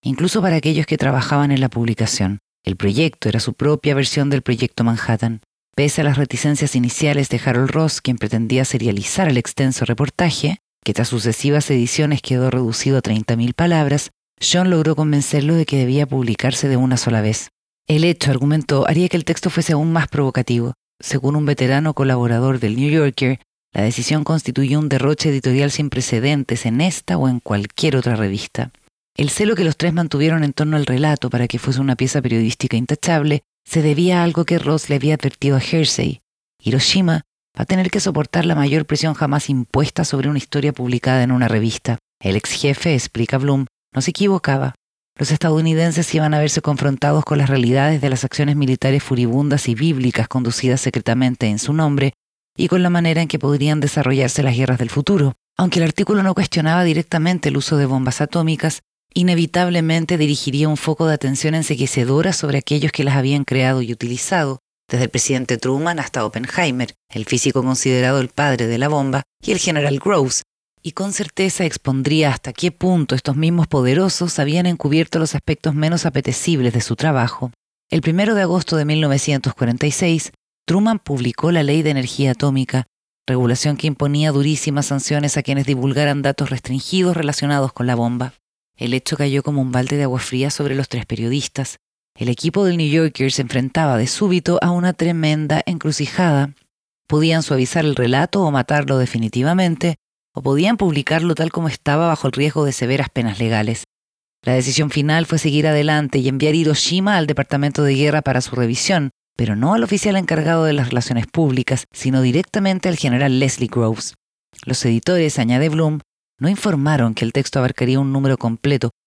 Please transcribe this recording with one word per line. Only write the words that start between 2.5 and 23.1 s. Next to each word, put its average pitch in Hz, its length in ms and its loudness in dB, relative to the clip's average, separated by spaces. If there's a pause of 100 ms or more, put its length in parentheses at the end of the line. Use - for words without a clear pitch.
El 92 120 -2
proyecto 110 520 0
era 107 120 0
su - 120 -4
propia 147 420 0
versión 139 360 0
del 139 120 0
proyecto 120 420 -2
Manhattan. 113 560 0 (360)
Pese 147 240 0
a 147 40 2
las 143 120 2
reticencias 143 580 0
iniciales 139 540 0
de 120 160 -2
Harold 127 260 2
Ross, 156 300 0
quien 127 160 -2
pretendía 117 480 0
serializar 117 640 -2
el 131 80 2
extenso 131 480 -2
reportaje, 147 720 -2 (240)
que 104 120 -2
tras 117 140 -2
sucesivas 127 640 0
ediciones 139 520 0
quedó 127 280 0
reducido 127 480 0
a 120 40 0
treinta 110 340 -2
mil 120 180 0
palabras, 156 560 0 (300)
John 180 300 2
logró 160 260 2
convencerlo 151 580 2
de 160 120 2
que 139 100 0
debía 131 300 2
publicarse 127 640 -2
de 131 80 2
una 127 200 2
sola 117 240 0
vez. 107 300 -2 (360)
El 156 180 2
hecho, 165 260 0
argumentó, 139 580 2
haría 170 200 2
que - 80 0
el 156 80 -4
texto - 260 -2
fuese 165 240 0
aún 156 180 2
más 160 160 0
provocativo. 127 640 0 (280)
Según 143 360 -2
un 151 80 2
veterano 139 480 2
colaborador 127 680 2
del 110 160 0
New 143 140 0
Yorker, 139 500 0 (320)